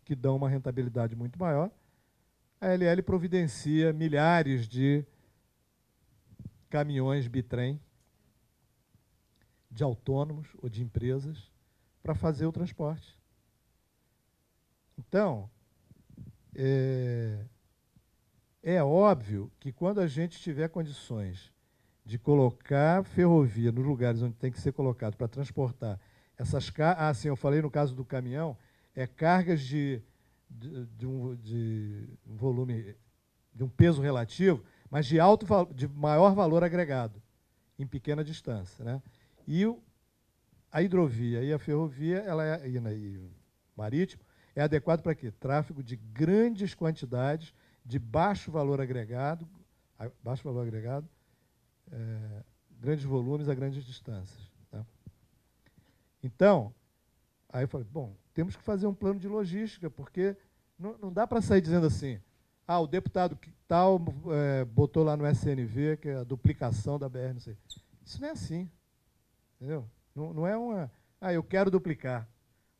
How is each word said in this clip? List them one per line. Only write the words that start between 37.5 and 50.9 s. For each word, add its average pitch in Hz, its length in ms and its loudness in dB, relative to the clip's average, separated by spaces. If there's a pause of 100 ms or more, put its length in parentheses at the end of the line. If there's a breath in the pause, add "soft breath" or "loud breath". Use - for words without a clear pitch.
em 139 80 -8
pequena 147 380 -4
distância, 113 600 -10
né? 131 180 -6 (480 soft breath)
E 175 160 2
o, 233 160 -2 (880)
a 156 140 0
hidrovia 123 580 0
e 143 120 -2
a 147 40 0
ferrovia, 151 600 -2
ela 170 280 -2
é, 156 240 -4
e, 123 120 -2
né, 110 120 -4
e 101 240 -10
o 92 140 -16 (460)
marítimo, 127 440 -4 (320 soft breath)
é 139 80 -2
adequado 151 400 2
para 160 140 -2
quê? 117 160 -10
Tráfego 143 500 -4
de 123 140 -10
grandes 185 800 2
quantidades, 151 800 -4 (320 soft breath)
de 120 120 -6
baixo 160 540 0
valor 143 300 0
agregado, 127 680 -4 (500)
a-, 117 140 -12 (100)
baixo 123 220 -8
valor 123 180 -6
agregado, 120 460 -6 (840)